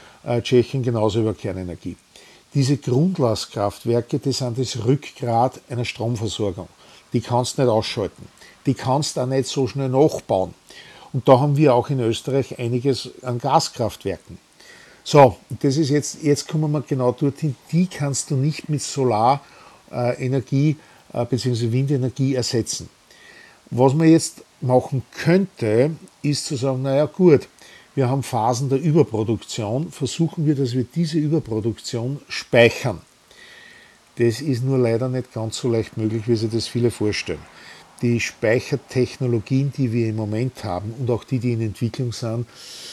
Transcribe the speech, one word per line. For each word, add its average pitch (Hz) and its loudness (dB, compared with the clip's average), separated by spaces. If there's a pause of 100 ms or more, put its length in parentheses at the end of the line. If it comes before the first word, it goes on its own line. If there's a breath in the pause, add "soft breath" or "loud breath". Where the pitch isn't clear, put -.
(240 loud breath)
äh, 120 -2
Tschechien 127 2
genauso 113 0
über 110 0
Kernenergie. 90 -8 (580 loud breath)
Diese 139 2
Grundlastkraftwerke, 120 0
die 135 -2
sind 123 -4
das 117 -4
Rückgrat 123 0 (100)
einer 117 -4
Stromversorgung. 107 -6 (440 loud breath)
Die 123 0
kannst 120 -2
nicht 131 2
ausschalten. 107 -2 (400 loud breath)
Die 135 2
kannst 135 -2
auch 127 -2
nicht 135 0
so 131 -2
schnell 135 -4
nachbauen. 113 2 (600 loud breath)
Und 131 2
da 127 10
haben 143 2
wir 147 6
auch 120 2
in 131 0
Österreich 120 -2
einiges 123 -2 (120)
an 123 -6
Gaskraftwerken. 117 -2 (640 loud breath)
So, 135 6 (240)
das 139 0
ist 151 0
jetzt, - -2
jetzt 143 0
kommen 156 0
wir 147 0
genau 127 0
dorthin, 143 -2 (160)
die 175 2
kannst 143 -6
du 147 0
nicht 147 -2
mit 147 0
Solar, 127 2 (480 loud breath)
äh, 123 -2
Energie, 139 0 (340 loud breath)
äh, 117 -2
beziehungsweise 120 -2
Windenergie 131 0
ersetzen. 113 -4 (800 loud breath)
Was 127 4
man 160 4
jetzt - 2 (200)
machen 127 0 (100)
könnte, 147 2 (320)
ist 147 -2
zu 151 -6
sagen, 131 -2
"Na 135 0
ja, 151 4
gut, 151 6 (480 loud breath)
wir 131 2
haben 135 0
Phasen 123 0
der 135 2
Überproduktion, 120 0
versuchen 156 -4
wir, 151 2
dass 131 -2
wir 127 0
diese 165 -2
Überproduktion 120 -4
speichern." 117 2 (1120 loud breath)
Das 117 2
ist 131 -2
nur 135 2
leider 120 2
nicht 127 -6
ganz 110 -6
so 135 -2
leicht 113 -2
möglich, 110 -2
wie 117 2
sich 110 -2
das 110 -4
viele 120 0
vorstellen. 101 -4 (580 loud breath)
Die 120 2
Speichertechnologien, 123 -2
die 127 -2
wir 117 0
im 107 -4
Moment 110 -4
haben 101 -6
und 123 -4
auch 117 0
die, 135 -4
die 120 -2
in 113 -2
Entwicklung 113 -4
sind, 117 -6 (460 loud breath)